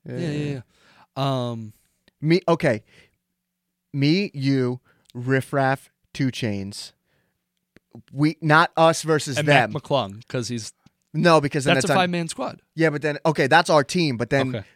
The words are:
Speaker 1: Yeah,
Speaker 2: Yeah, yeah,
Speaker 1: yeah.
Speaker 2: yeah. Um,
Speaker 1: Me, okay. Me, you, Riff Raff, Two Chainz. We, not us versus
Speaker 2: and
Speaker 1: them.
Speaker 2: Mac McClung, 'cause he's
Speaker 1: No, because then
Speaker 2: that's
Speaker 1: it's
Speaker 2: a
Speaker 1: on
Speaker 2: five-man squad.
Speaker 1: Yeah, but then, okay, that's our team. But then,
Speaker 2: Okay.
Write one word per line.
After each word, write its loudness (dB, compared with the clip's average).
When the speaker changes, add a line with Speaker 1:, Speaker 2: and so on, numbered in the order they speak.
Speaker 1:
Yeah, -10
Speaker 2:
Yeah, -6
yeah, -
Speaker 1:
yeah. -12
Speaker 2:
yeah. -4
Um, -10
Speaker 1:
Me, 2
okay. 0
Me, 2
you, -2
Riff -2
Raff, 0
Two -2
Chainz. -6
We, 0
not 4
us 4
versus -2
Speaker 2:
and 0
Speaker 1:
them. 4
Speaker 2:
Mac -10
McClung, -4
'cause -6
he's -10
Speaker 1:
No, 4
because -2
then 2
Speaker 2:
that's 0
Speaker 1:
it's 0
Speaker 2:
a 2
Speaker 1:
on 4
Speaker 2:
five-man -2
squad. -10
Speaker 1:
Yeah, 2
but -4
then, -4
okay, 2
that's 4
our 4
team. -2
But -6
then, 0
Speaker 2:
Okay. -10